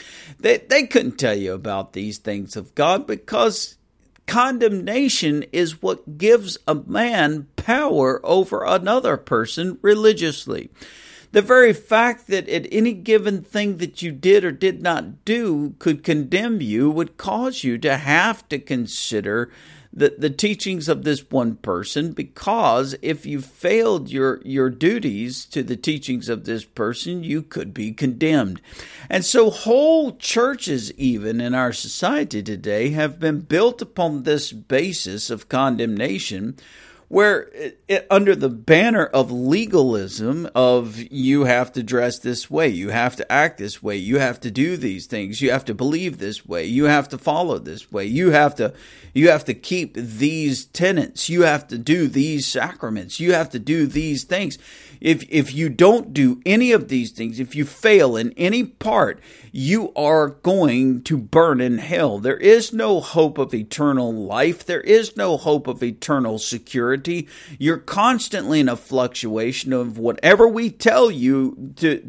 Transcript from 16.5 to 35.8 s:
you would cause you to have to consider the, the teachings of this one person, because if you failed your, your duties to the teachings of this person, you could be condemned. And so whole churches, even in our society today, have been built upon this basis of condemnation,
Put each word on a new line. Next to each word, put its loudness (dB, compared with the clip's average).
you 0
would -4
cause -4
you -2
to 0
have 0
to -6
consider -4
the, 2
the -2
teachings -4
of -2
this -4
one -2
person, -6
because -2
if -4
you -6
failed 0
your, -2
your 0
duties -2
to -6
the -6
teachings -6
of -6
this -6
person, -6
you -4
could -10
be -8
condemned. -2
And -2
so 4
whole 2
churches, -2
even -2
in -4
our 0
society -4
today, -2
have -4
been -2
built 0
upon -4
this -2
basis -4
of -10
condemnation, -4